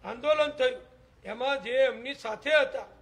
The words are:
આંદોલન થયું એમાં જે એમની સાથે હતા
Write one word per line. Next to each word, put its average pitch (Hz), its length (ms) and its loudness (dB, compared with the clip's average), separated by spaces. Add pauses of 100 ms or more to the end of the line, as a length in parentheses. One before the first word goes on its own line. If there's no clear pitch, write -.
આંદોલન 294 460 0
થયું 254 300 0 (440)
એમાં 247 380 -2
જે 233 120 -6 (100)
એમની 247 300 -2
સાથે 240 420 -4
હતા 262 320 2 (140)